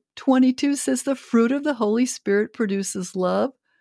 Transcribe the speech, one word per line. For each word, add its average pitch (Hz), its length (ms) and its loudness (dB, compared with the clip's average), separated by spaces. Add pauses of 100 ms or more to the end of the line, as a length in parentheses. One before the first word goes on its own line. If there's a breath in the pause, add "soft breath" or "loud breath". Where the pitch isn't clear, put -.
(180)
twenty-two 262 580 2
says 262 280 -4
the 277 120 -2
fruit 233 380 0
of 285 100 -4
the 294 120 -2
Holy 226 300 0
Spirit 208 460 -2
produces 196 640 -6
love, 190 360 -2 (300)